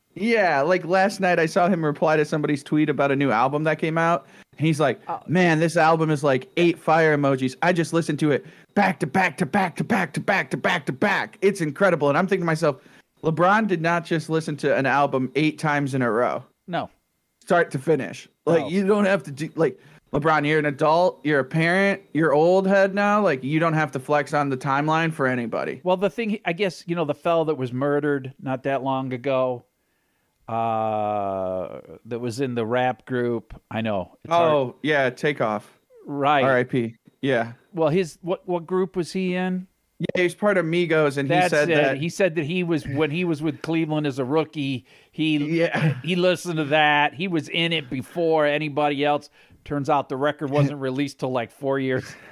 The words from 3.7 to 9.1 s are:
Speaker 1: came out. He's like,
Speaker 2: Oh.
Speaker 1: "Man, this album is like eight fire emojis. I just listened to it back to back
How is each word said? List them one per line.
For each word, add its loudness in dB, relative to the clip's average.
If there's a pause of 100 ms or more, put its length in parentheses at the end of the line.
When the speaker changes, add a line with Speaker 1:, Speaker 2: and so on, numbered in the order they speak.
Speaker 1:
came -2
out. 0 (320)
He's 0
like, 2 (100)
Speaker 2:
Oh. -8
Speaker 1:
"Man, 2
this 0
album 4
is 0
like 0
eight 2
fire 4
emojis. 0
I 2
just -2
listened 0
to 2
it 0 (280)
back 2
to -2
back 0